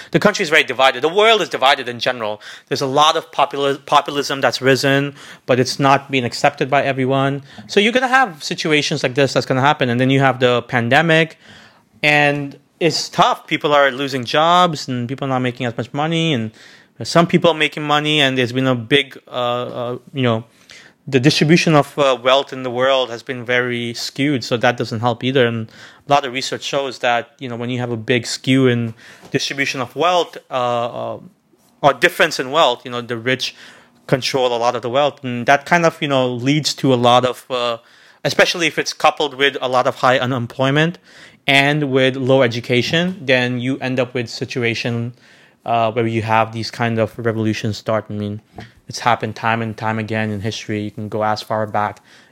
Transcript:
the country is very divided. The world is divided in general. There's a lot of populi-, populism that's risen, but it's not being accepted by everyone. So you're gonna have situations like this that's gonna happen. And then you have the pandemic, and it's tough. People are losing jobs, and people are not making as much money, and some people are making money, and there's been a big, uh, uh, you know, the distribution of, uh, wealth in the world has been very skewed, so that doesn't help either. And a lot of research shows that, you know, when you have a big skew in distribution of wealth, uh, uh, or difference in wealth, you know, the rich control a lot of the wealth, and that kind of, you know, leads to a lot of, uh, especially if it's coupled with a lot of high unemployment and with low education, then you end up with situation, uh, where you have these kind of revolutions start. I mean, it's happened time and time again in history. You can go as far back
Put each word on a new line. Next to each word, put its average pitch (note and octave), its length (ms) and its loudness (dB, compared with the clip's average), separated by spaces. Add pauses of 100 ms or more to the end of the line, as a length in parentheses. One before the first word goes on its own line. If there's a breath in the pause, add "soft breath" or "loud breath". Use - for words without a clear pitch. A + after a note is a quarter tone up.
(120)
the D#3 80 2
country G3+ 240 0
is D#3 60 -4
very D3 160 4
divided. B2+ 360 2
The D3 60 2
world G#3 340 4
is D3+ 60 -4
divided C3 400 2
in A#2+ 140 -8
general. A2+ 400 -4 (260 loud breath)
There's C3+ 140 -4
a C#3+ 60 -2
lot D3 280 4
of D#3+ 160 -6
populi-, C#3 540 -2
populism C#3+ 560 0
that's C3 200 0
risen, C#3 540 2 (300 loud breath)
but B2+ 160 2
it's - 180 -2
not C#3 320 2
being C3 140 0
accepted C#3+ 440 -2
by C#3 140 2
everyone. C3+ 600 -2 (240 loud breath)
So - 120 0
you're G#3+ 140 2
gonna B3+ 160 2
have A#3+ 340 0
situations D3+ 580 -2
like B2+ 140 -2
this C#3 160 2
that's C3 140 0
gonna C3 160 0
happen. C#3+ 260 2
And A#2+ 100 0
then C3 120 2
you C3+ 100 4
have B2+ 220 2
the B2 220 2
pandemic, D#3 720 2 (680 loud breath)
and C#3+ 560 2 (220)
it's D#3 260 0
tough. - 400 2
People D3+ 240 -2
are C#3+ 200 6
losing C3 340 -6
jobs, E3 640 2
and B2 180 -4
people C3+ 180 -8
are C3+ 40 -4
not C3 100 0
making B2+ 280 -4
as A#2 100 -6
much A#2 160 -8
money, E3 400 0
and A2 180 -4 (520 loud breath)
some E3+ 240 4
people E3+ 240 4
are D#3 60 0
making D3+ 260 -2
money, D3+ 360 2
and C3 180 2
there's A#2+ 140 0
been C3 160 0
a B2+ 80 2
big, C3+ 500 0
uh, - 60 -20
uh, B2 640 -6 (140)
you C3+ 120 -4
know, A#2 200 0 (640 loud breath)
the C3+ 120 2
distribution D#3 560 4
of, - 220 2
uh, C3+ 240 2
wealth C3+ 320 2
in C3 100 -10
the B2+ 60 -6
world B2+ 400 0
has A#2 140 -12
been B2 200 -10
very A#2+ 500 -2
skewed, C#3 500 -4
so C3 140 -4
that A#2+ 200 2
doesn't A#2 220 -6
help A#2+ 240 -2
either. B2+ 240 2
And A2+ 220 -4 (380 loud breath)
a C#3+ 40 0
lot C#3+ 140 2
of B2 80 -8
research B2+ 300 -6
shows C#3 360 -4
that, A#2+ 400 -2
you C3 100 -10
know, A#2+ 60 -8
when A#2+ 140 -6
you B2+ 100 -4
have A#2+ 120 -4
a A#2 60 -4
big A2+ 300 -2
skew C3 400 2
in A#2+ 260 0 (380 loud breath)
distribution C#3 500 -4
of - 140 -8
wealth, E3+ 420 0 (120)
uh, A#2+ 640 -4
uh, - 40 -14 (640)
or C#3 120 4
difference E3 460 0
in C3 120 -4
wealth, C#3 340 2
you B2+ 60 -12
know, A#2+ 100 -6
the A#2 160 -6
rich B2 380 -4 (500 loud breath)
control B2+ 500 0
a A#2 40 0
lot A#2+ 160 0
of A2+ 80 -6
the B2 60 -4
wealth, C#3 340 -2
and A#2+ 240 -6
that C#3+ 180 2
kind E3+ 200 2
of, D#3+ 160 0
you D3+ 60 -4
know, C3 240 2
leads C3+ 440 0
to C3+ 180 2
a - 20 4
lot A#2+ 300 4
of, - 240 -6
uh, A#2+ 280 -4 (460 soft breath)
especially E3+ 440 0
if C#3+ 100 -4
it's - 160 -4
coupled D3+ 400 0
with C3+ 260 0
a C3 80 -4
lot B2+ 200 2
of B2 80 -2
high C3 240 2
unemployment C3+ 800 -2 (480 loud breath)
and C#3 440 4
with C3 240 2
low C3+ 280 4
education, B2 840 0
then B2 340 0
you C3 200 -4
end C3 200 -4
up B2 140 -4
with A#2+ 160 -4
situation, A#2 840 -4 (500 soft breath)
uh, A2+ 260 0
where A#2 140 -2
you A2+ 160 -2
have A2 320 0
these A2+ 160 -8
kind A#2 300 -2
of G#2+ 180 -2
revolutions A2 600 -2
start. A2 320 -4
I G#2+ 40 -10
mean, G#2 280 -8 (460 loud breath)
it's - 120 -12
happened A2+ 360 -2
time A2+ 260 -2
and A2 160 -6
time A2 200 -4
again A2 320 -4
in G#2 120 -6
history. G#2 400 -6
You G#2 100 -8
can G#2+ 160 -10
go G#2+ 160 -4
as G#2+ 180 -2
far A2 240 -4
back G#2 360 -4 (300 soft breath)